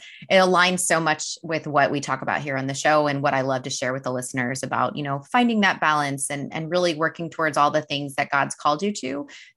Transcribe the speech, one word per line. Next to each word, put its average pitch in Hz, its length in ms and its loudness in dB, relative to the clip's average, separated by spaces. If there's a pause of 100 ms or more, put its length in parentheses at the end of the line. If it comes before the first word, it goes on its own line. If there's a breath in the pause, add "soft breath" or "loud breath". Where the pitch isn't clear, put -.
(300 loud breath)
it 190 60 4
aligns 185 460 6
so 165 180 2
much 156 420 -2
with 160 240 -6
what 143 240 4
we 147 100 -2
talk 135 220 -4
about 95 200 -2
here 143 140 -4
on 135 120 -2
the 139 80 -4
show 151 320 2
and 139 160 -2
what 143 100 2
I 135 80 0
love 131 220 -2
to 139 80 -8
share 127 200 -4
with 135 120 -6
the 131 100 -4
listeners 127 480 -4
about, 123 340 0
you 147 80 -6
know, 143 280 -4
finding 233 300 2
that 175 200 2
balance 147 480 0
and, 143 240 -8
and 160 160 -6
really 175 240 2
working 160 360 -4
towards 156 280 -2
all 147 140 4
the 151 100 0
things 143 340 -6
that 143 140 -2
God's 139 260 0
called 151 280 0
you 208 100 0
to, 277 340 -8 (300 loud breath)